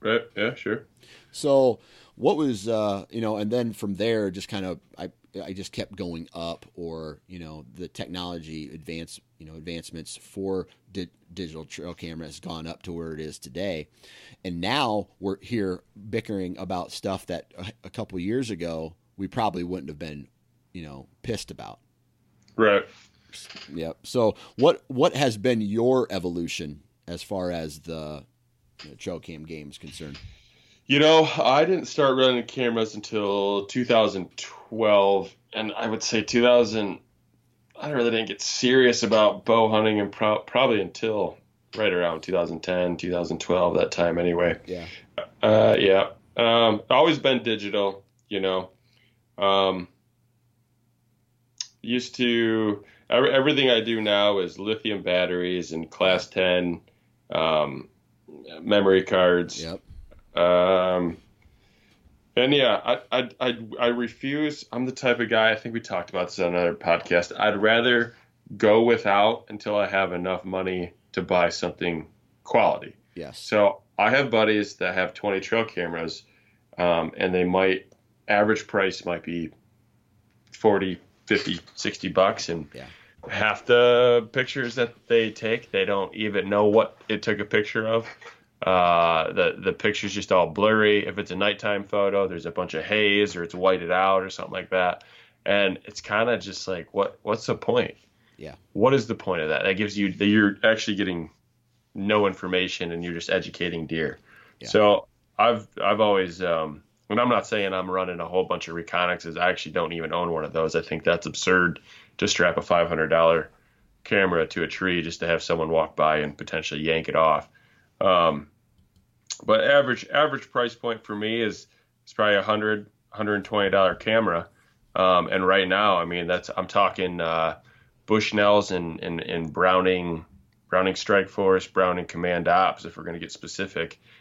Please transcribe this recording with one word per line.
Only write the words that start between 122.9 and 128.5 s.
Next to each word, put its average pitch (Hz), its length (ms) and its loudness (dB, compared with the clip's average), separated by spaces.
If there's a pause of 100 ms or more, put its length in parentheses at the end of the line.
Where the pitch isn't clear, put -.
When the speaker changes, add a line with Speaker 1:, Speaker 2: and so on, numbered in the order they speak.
Speaker 1:
hundred 104 260 -2
and 98 80 -4
twenty 101 260 0
dollar 95 240 4
camera. 101 540 0 (480)
Um, 92 320 4
and 92 180 0
right 95 220 4
now, 98 300 2
I 85 60 0
mean, 87 220 -4
that's, 90 300 -2
I'm 92 100 -4
talking, 92 540 0
uh, 82 380 -2 (480)
Bushnells 104 640 4